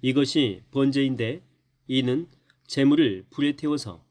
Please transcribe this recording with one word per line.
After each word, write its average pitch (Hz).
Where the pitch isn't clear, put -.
이것이 131
번제인데 135
이는 131
제물을 139
불에 143
태워서 139